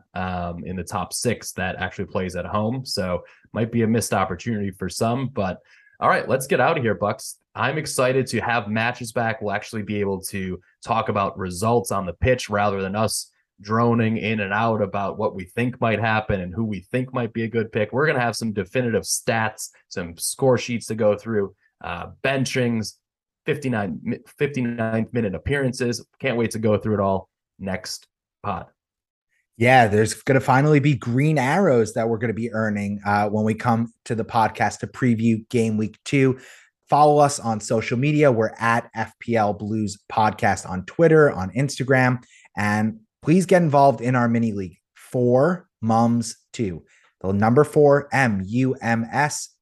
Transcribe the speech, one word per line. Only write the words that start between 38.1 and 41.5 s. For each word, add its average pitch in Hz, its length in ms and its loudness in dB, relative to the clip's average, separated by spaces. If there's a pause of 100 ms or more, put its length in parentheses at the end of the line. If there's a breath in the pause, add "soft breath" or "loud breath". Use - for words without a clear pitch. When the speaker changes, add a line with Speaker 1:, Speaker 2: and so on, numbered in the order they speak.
Speaker 2:
We're 110 280 2
at 117 360 0
F 110 240 -6
P 117 180 -2
L 104 180 2
Blues 107 440 -4 (140)
Podcast 107 560 0
on 90 160 -6
Twitter, 156 460 6
on 92 220 -4